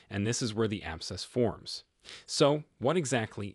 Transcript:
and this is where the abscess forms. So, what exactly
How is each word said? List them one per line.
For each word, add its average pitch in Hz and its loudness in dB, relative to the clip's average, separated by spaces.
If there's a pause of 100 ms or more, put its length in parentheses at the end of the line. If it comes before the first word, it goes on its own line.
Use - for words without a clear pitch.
(120)
and 101 0
this 120 0
is 107 -2
where 110 2
the 101 -4
abscess 82 -8
forms. - -2 (420)
So, 151 4 (120)
what 147 2
exactly 117 -2